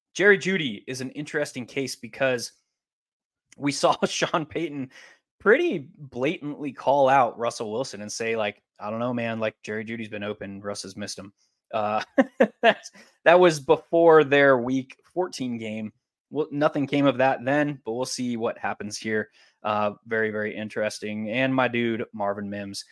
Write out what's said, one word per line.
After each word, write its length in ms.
Jerry 240
Jeudy 500
is 140
an 100
interesting 540
case 300
because 560
we 140
saw 300
<laughs> 40
Sean 400
Payton 460
pretty 580
blatantly 760
call 380
out 280
Russell 340
Wilson 300
and 100
say, 240
like, 260
"I 100
don't 100
know, 140
man, 260
like, 240
Jerry 200
Jeudy's 260
been 140
open, 380
Russ 220
has 120
missed 240
him." 140
Uh, 300
<laughs> 280
that's, 300
that 140
was 200
before 640
their 340
week 400
fourteen 440
game. 340
Well, 220
nothing 360
came 180
of 120
that 260
then, 420
but 80
we'll 120
see 320
what 200
happens 400
here. 320
Uh, 280
very, 260
very 240
interesting. 720
And 240
my 140
dude, 440
Marvin 380
Mims, 420